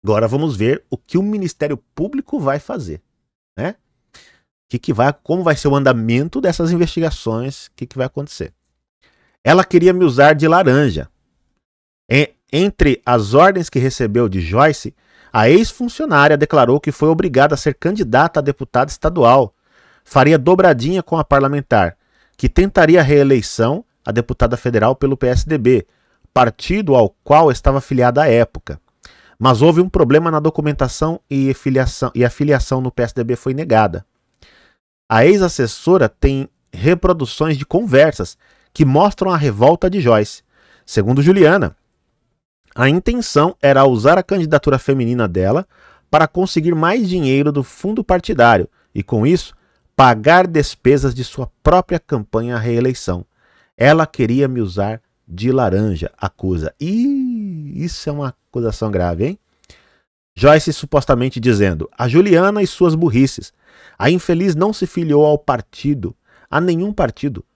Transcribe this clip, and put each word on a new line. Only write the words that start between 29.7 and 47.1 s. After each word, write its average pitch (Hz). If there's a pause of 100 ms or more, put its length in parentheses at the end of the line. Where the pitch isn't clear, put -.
um 185
problema 156
na 156
documentação 151 (100)
e 135
filiação, 131
e 120
a 120
filiação 135
no 127
P -
S 117
D 127
B 120
foi 131
negada. 110 (1080)
A 113
ex-assessora 170
tem 135 (240)
reproduções 156
de 143
conversas 156 (340)
que 156
mostram 185
a 175
revolta 143
de 196
Joyce. 113 (440)
Segundo 123
Juliana, 185 (960)
a 127
intenção 180
era 139
usar 131
a 185
candidatura 156
feminina 123
dela 95 (440)
para 156
conseguir 175
mais 185
dinheiro 143